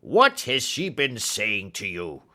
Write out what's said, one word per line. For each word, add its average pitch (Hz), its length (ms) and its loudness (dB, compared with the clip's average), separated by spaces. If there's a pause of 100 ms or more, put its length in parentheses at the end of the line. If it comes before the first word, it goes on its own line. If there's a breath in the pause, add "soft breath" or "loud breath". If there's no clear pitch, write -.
What 262 420 4
has 131 240 0
she 175 220 -2
been 135 300 -2
saying 104 540 -4
to - 140 -10
you? 87 360 -6 (120)